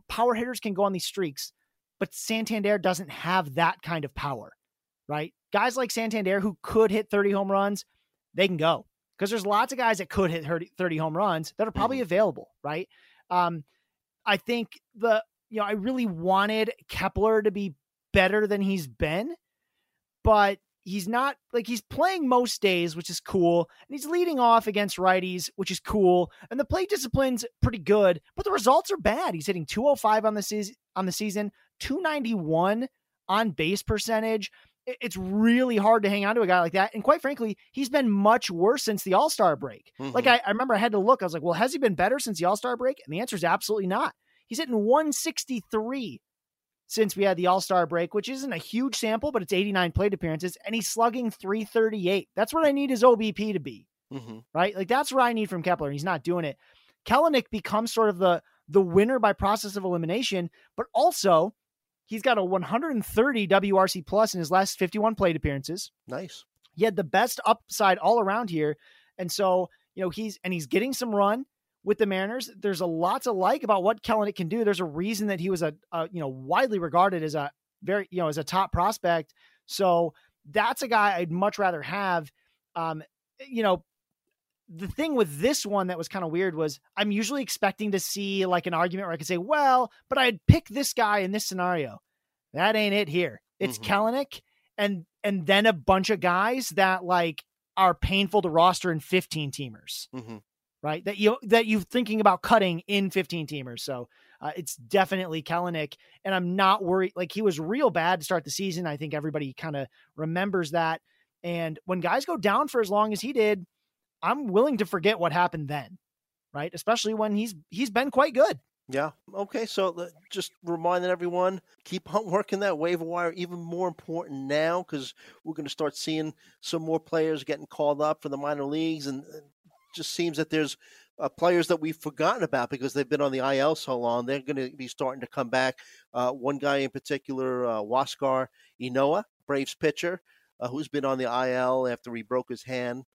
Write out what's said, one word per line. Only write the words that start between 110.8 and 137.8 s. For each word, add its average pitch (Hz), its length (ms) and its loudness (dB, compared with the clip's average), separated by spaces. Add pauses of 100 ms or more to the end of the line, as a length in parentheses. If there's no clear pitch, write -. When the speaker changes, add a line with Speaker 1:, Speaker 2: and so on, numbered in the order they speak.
Speaker 1:
And 170 420 -6
when 185 140 -2
guys 180 260 0
go 339 120 -4
down 214 300 2
for 262 120 0
as 202 120 0
long 208 200 2
as 202 100 -4
he 262 120 -6
did, 208 320 2 (560)
I'm 247 260 -2
willing 226 300 2
to 202 80 -2
forget 196 340 0
what 165 140 2
happened 170 340 0
then, 147 300 -10 (560)
right? 147 200 -6
Especially 214 420 0
when 214 200 0
he's, 214 200 -4 (140)
he's 226 200 -4
been 240 220 0
quite 277 240 2
good. 262 240 4 (280)
Speaker 2:
Yeah. 143 240 -2 (220)
Okay. 202 320 -6
So, 196 240 -2
uh, 175 200 -8 (200)
just - 220 -8 (120)
reminding 175 480 0
everyone, 180 480 0 (260)
keep - 280 -8
on 208 160 -2
working 196 300 0
that 196 180 0
waiver 170 260 0
wire. 170 300 -2
Even 175 260 -8
more 170 280 -4
important 160 600 -8
now, 160 360 0
'cause 139 320 -10 (280)
we're 160 120 -10
gonna 151 140 -10
start - 280 -4
seeing 156 380 -4 (260)
some 160 220 -6
more 160 160 -2
players 160 440 -2
getting 151 220 -8
called 147 360 -2
up 151 200 0
for 151 80 -8
the 139 80 -4
minor 143 280 -4
leagues, 156 420 -4
and, 139 180 -8
uh, - 140 -20 (560)
just - 160 -10
seems 170 260 -4
that 156 140 -4
there's, 156 260 0 (400)
uh, 139 120 -4
players 170 380 2
that 170 140 0
we've 156 160 -6
forgotten 170 460 -2
about 127 260 -2
because 135 240 -6
they've 135 160 -2
been 143 120 0
on 139 100 0
the 131 100 -2
I 135 160 0
L 147 160 2
so 139 240 -4
long. 120 280 -2
They're 135 160 -4
gonna 131 280 -6
be 135 180 -12
starting 131 340 -6
to 123 60 -10
come 127 220 -6
back. 127 300 0 (340)
Uh, 123 180 0
one 135 280 -4
guy 139 180 0
in 139 140 -2
particular, 131 720 -4
uh, 113 160 -2